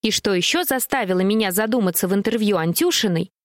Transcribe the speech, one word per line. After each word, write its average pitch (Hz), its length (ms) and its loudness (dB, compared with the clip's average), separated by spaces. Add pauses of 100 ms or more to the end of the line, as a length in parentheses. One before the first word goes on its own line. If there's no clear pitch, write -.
И 214 100 0
что 202 220 0
ещё 233 300 0
заставило 233 560 -2
меня 202 320 2
задуматься 214 560 0
в 185 60 0
интервью 208 440 0
Антюшиной 175 720 0 (160)